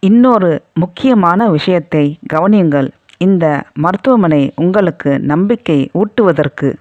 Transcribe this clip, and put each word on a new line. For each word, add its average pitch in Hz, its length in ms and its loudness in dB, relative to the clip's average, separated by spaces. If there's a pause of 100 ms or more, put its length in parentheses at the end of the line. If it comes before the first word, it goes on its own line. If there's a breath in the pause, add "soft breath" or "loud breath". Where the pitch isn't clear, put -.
இன்னொரு 208 600 2 (120)
முக்கியமான 185 720 0
விஷயத்தை 160 560 -2 (280)
கவனியுங்கள். 160 580 0 (280)
இந்த 180 280 0 (280)
மருத்துவமனை 175 800 0
உங்களுக்கு 175 640 -2
நம்பிக்கை 160 720 -2
ஊட்டுவதற்கு 175 760 -2 (120)